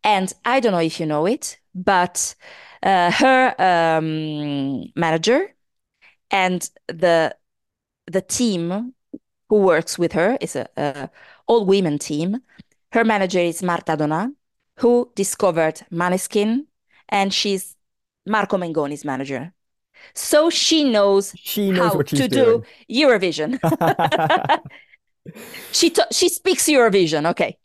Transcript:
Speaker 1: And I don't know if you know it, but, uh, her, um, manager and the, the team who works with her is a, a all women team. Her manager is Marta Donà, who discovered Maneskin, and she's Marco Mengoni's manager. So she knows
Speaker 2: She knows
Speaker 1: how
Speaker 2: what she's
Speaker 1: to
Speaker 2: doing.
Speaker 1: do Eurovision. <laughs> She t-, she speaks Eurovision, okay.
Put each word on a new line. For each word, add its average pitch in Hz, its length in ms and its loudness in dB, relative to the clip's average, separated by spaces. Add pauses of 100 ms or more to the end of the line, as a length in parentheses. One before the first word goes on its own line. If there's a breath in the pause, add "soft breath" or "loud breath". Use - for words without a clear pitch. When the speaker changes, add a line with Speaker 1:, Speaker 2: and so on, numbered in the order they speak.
Speaker 1:
And 190 300 0 (120)
I 254 140 2
don't 226 120 2
know 175 80 0
if 160 200 -2
you 165 60 -2
know 151 220 0
it, - 320 -6 (140)
but, 180 640 -2 (460 loud breath)
uh, 180 300 2
her, 262 480 2
um, 156 1400 -2
manager 170 580 0 (760 soft breath)
and 185 380 0 (200)
the, 165 480 2 (720)
the 185 160 -2
team 202 720 -4 (560)
who 214 120 4
works 165 360 2
with 170 140 -2
her 202 300 0
is - 140 -8
a, 131 200 -6
a 143 340 -6 (380 soft breath)
all 233 180 2
women 180 320 2
team. 165 440 -4 (500 soft breath)
Her 226 140 2
manager 196 340 0
is 175 240 -2
Marta 170 320 -2
Donà, 160 380 -2 (460)
who 240 360 2
discovered 165 760 -2
Maneskin, 202 760 -2 (420 soft breath)
and 196 260 -2
she's - 420 -4 (500)
Marco 202 320 -2
Mengoni's 151 480 -4
manager. 135 480 -8 (600 loud breath)
So - 340 2
she 320 340 0
knows 202 540 2
Speaker 2:
She 196 340 -2
knows 180 200 2
Speaker 1:
how 196 40 0
Speaker 2:
what - 140 -2
she's 139 100 0
Speaker 1:
to 262 80 2
Speaker 2:
doing. - 360 4 (260 loud breath)
Speaker 1:
do 262 160 2
Eurovision. 196 560 2
<laughs> 170 1000 0 (1120 loud breath)
She - 180 2
t-, - 120 0 (100)
she 349 160 0
speaks - 380 0
Eurovision, 190 640 4
okay. - 360 -2